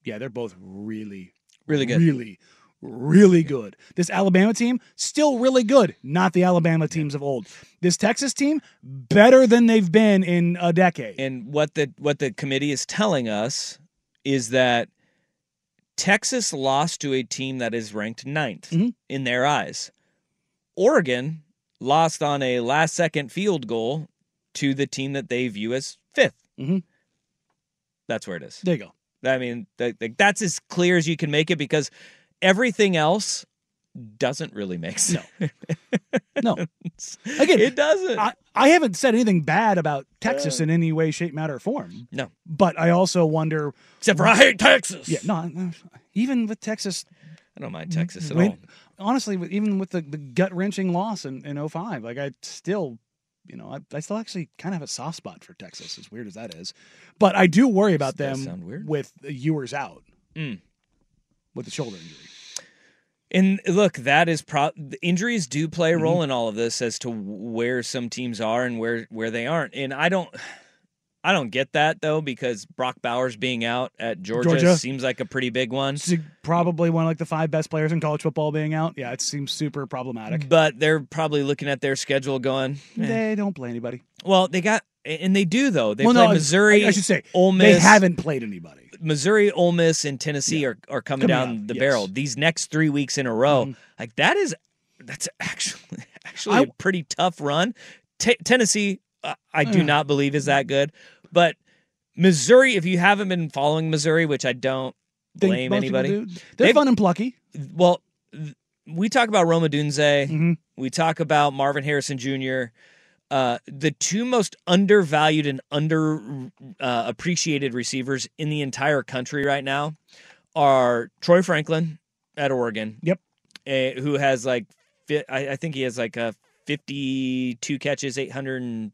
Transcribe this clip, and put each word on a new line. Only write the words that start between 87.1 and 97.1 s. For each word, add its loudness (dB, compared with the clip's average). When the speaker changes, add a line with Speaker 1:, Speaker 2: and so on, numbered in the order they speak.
Speaker 2:
Ole 4
Speaker 1:
they 8
Speaker 2:
Miss. 6
Speaker 1:
haven't 8
played -4
anybody. -12
Speaker 2:
Missouri, 4
Ole 4
Miss, 2
and -6
Tennessee -2
Speaker 1:
Yeah. 0
Speaker 2:
are, -6
are -4
coming -2
Speaker 1:
Coming 2
Speaker 2:
down -6
Speaker 1:
up, -10
Speaker 2:
the -6
Speaker 1:
yes. -4
Speaker 2:
barrel. 2
These -6
next -2
three 2
weeks -4
in -2
a -2
row, 4
Speaker 1:
Mm-hmm. -8
Speaker 2:
like, -12
that 2
is, -2
that's -14
actually, -10
<laughs> -20
actually -2
Speaker 1:
I 6
Speaker 2:
a -6
pretty -2
tough -2